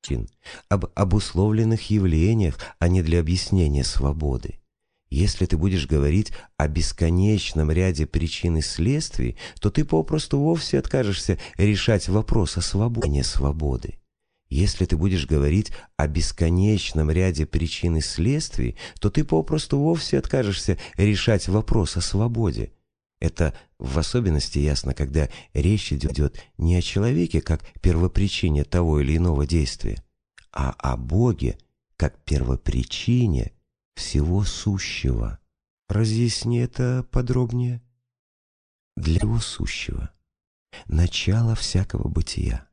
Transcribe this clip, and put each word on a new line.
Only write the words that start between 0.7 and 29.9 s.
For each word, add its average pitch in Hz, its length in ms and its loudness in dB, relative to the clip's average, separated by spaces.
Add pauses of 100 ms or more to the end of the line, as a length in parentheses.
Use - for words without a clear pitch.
обусловленных 107 960 0
явлениях, 95 680 2 (220)
а 87 100 2
не 92 120 4
для 82 200 2
объяснения 80 640 2
свободы. 71 720 -2 (500)
Если 92 360 2
ты - 100 2
будешь 82 320 0
говорить 76 460 2 (240)
о 78 100 2
бесконечном 82 1040 2
ряде 85 340 2
причин 82 520 -2
и 76 40 2
следствий, 110 760 -2 (240)
то 104 80 0
ты 151 160 0
попросту 156 520 0
вовсе 147 420 0
откажешься 101 600 0 (160)
решать 104 540 2
вопрос 104 480 2
о 87 40 -2
свободе, 113 460 0
не 71 160 2
свободы. 71 760 -2 (500)
Если 90 360 2
ты - 120 0
будешь 87 280 2
говорить 76 460 2 (260)
о 76 100 2
бесконечном 85 1000 2
ряде 82 380 2
причин 82 500 -2
и 78 40 0
следствий, 123 760 -2 (220)
то 104 100 0
ты 151 140 2
попросту 151 560 0
вовсе 156 400 0
откажешься 101 580 0 (180)
решать 101 520 2
вопрос 101 500 0
о 87 40 -2
свободе. 104 680 -2 (480)
Это 80 360 0 (240)
в 65 180 -4
особенности 85 600 0
ясно, 71 340 0
когда 73 340 0 (260)
речь 98 380 0
идет 71 480 -2 (200)
не 82 160 2
о 87 80 2
человеке 104 580 0
как - 240 -2 (160)
первопричине 87 840 2
того 80 360 2
или 71 180 2
иного 76 300 2
действия, 69 560 -2 (480)